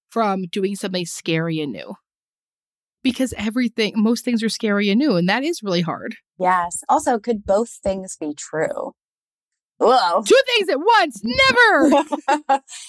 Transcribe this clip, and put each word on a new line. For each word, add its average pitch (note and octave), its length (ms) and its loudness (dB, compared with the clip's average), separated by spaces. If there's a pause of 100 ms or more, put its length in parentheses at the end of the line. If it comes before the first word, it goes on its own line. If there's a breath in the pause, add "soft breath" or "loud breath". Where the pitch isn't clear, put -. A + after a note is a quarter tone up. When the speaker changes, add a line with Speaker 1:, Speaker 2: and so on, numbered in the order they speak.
(120)
Speaker 1:
from G3 320 -2
doing G3 320 -4
something F#3 320 -6
scary D#3+ 520 -4
and D3 120 -6
new? D#2+ 240 -14 (1080)
Because B3+ 320 -2
everything, A3 600 -2
most A3+ 280 2
things A#3 200 -2
are A3+ 60 0
scary G3+ 420 0
and G#3+ 80 4
new, C#4 160 2
and E3+ 120 2
that A3 160 0
is E4 200 -4
really F3+ 180 0
hard. D#3+ 320 -6 (240)
Speaker 2:
Yes. F3+ 520 0
Also, C4+ 280 2
could G#3+ 300 -4
both G#3+ 240 0 (100)
things F#3+ 380 -6
be D3 160 -8
true? - 580 -6 (840)
Whoa. G3 440 2
Speaker 1:
Two A4+ 160 6 (160)
things F#4+ 140 0
at C#4 100 0
once, F#4 440 2
never! D4+ 1400 2
Speaker 2:
<laughs> - 40 -20 (180 loud breath)